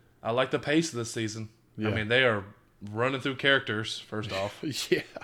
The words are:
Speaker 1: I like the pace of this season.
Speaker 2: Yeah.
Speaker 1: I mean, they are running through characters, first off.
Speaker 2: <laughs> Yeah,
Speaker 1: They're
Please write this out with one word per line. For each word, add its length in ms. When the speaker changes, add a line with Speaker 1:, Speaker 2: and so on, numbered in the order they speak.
Speaker 1:
I 100
like 200
the 80
pace 320
of 80
this 120
season. 360
Speaker 2:
Yeah. 100
Speaker 1:
I 60
mean, 160
they 140
are 200
running 300
through 160
characters, 640
first 340
off. 260
Speaker 2:
<laughs> 40
Yeah, 80
Speaker 1:
They're 140